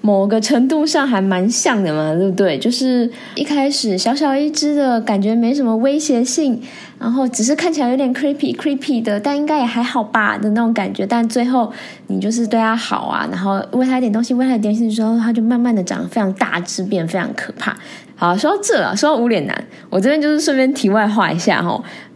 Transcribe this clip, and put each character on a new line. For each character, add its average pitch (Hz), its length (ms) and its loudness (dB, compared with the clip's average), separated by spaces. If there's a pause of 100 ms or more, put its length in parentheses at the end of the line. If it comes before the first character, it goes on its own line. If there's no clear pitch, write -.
某 202 260 4
个 220 140 2
程 247 260 2
度 302 200 2
上 302 200 0
还 233 140 2
蛮 190 300 2
像 233 340 0
的 160 80 0
嘛， 156 220 0
对 190 160 2
不 185 40 -2
对？ 185 240 2
就 220 120 0
是 247 400 0 (240)
一 285 100 -2
开 285 260 0
始 214 280 -2
小 233 160 0
小 285 200 0
一 294 160 0
只 294 240 0
的， 269 280 2
感 208 180 0
觉 208 140 2
没 233 180 2
什 285 100 0
么 226 140 2
威 269 220 2
胁 254 260 2
性， 262 340 0 (400)
然 233 140 -2
后 262 160 0
只 226 160 -4
是 269 100 2
看 339 160 0
起 302 120 0
来 240 80 2
有 254 60 0
点 262 180 0
creepy 285 420 -2
creepy 269 460 -2
的， 208 180 -2
但 285 160 -2
应 294 80 0
该 302 140 0
也 262 80 2
还 233 160 -2
好 247 200 -2
吧 208 360 0
的 214 140 -2
那 226 100 2
种 233 100 2
感 196 220 -2
觉， 196 120 -2
但 233 220 2
最 240 160 0
后 247 260 2 (360)
你 196 120 -2
就 196 120 0
是 233 160 0
对 226 120 0
他 220 160 2
好 - 340 -4
啊， - 220 -2
然 185 80 -6
后 196 240 -2 (100)
喂 254 120 2
他 254 140 0
一 - 20 0
点 247 100 0
东 220 140 0
西， 240 80 -2
喂 254 140 2
他 254 100 2
一 - 20 0
点 208 160 2
东 226 140 0
西 - 20 0
之 220 120 0
后， 226 160 2
他 233 120 0
就 226 120 2
慢 233 180 2
慢 240 160 2
的 185 80 0
长 - 180 -6
得 175 60 -6
非 - 100 -4
常 196 140 0
大 - 280 -2
只， 180 240 -6
变 190 180 -2
得 165 100 -4
非 190 60 -2
常 170 180 -4
可 - 220 -8
怕。 - 180 -6 (420)
好， 175 160 2
说 285 180 0
到 403 100 -2
这 370 180 0
了， 165 160 0
说 294 140 2
到 302 120 2
无 240 60 2
脸 190 180 0
男， - 180 -6 (260)
我 190 100 0
这 202 80 2
边 302 100 2
就 302 140 2
是 302 80 2
顺 302 160 0
便 262 160 4
题 247 160 0
外 208 180 4
话 208 240 2
一 165 80 -2
下 175 240 0
吼， - 220 -4 (320)